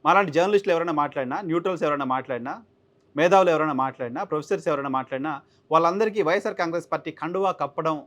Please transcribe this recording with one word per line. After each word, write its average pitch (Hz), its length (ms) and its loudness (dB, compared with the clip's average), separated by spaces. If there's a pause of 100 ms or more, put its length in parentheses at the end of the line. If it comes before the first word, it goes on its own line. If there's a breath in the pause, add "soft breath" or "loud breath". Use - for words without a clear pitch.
మాలాంటి 175 300 4
జర్నలిస్టులు 196 380 4
ఎవరైనా 165 280 -2
మాట్లాడినా, 139 340 -4 (120)
న్యూట్రల్స్ 170 380 -2
ఎవరైనా 143 280 0
మాట్లాడినా, 131 400 -6 (640)
మేధావులు 180 380 6
ఎవరైనా 156 300 0
మాట్లాడినా, 131 460 -6
ప్రొఫెసర్స్ 160 400 -4
ఎవరైనా 139 280 -2
మాట్లాడినా, 135 360 -6 (360 soft breath)
వాళ్ళందరికీ 196 580 2
వైఎస్ఆర్ 202 320 -2
కాంగ్రెస్ 170 320 -2
పార్టీ 156 280 -6
కండువా 180 400 -2
కప్పడం 156 360 -2 (100)